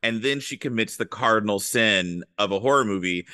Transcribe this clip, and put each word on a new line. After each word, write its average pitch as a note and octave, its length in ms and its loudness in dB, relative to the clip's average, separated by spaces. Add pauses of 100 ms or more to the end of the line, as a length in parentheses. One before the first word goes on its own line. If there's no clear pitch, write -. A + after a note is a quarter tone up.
and A2+ 180 -2
then C#3 180 -2
she C3+ 180 -10
commits A2+ 400 -4
the A2 80 -4
cardinal G#2+ 540 2
sin F#2+ 640 2 (140)
of G#2 140 0
a G2 80 0
horror C3 260 2
movie, F2+ 480 -2